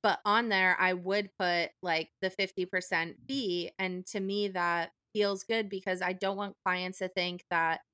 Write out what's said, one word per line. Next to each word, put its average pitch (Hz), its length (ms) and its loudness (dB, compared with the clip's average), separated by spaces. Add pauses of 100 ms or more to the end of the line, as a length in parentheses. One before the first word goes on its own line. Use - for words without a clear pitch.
but 202 220 4
on 220 240 4
there, 185 300 4
I 185 140 4
would 190 360 0 (100)
put, 175 320 2 (100)
like, 165 300 -2 (100)
the 190 80 0
fifty 185 360 -2
percent 175 520 -2 (100)
fee, 196 520 -2
and 185 280 -4
to 208 120 -6
me, 202 300 -2
that 175 420 0 (220)
feels 202 300 0
good 226 260 -2
because 190 320 -4
I 185 120 -2
don't 190 240 -2
want 202 260 -8
clients 185 360 -2
to 185 80 -4
think 180 420 -4
that 165 320 0 (120)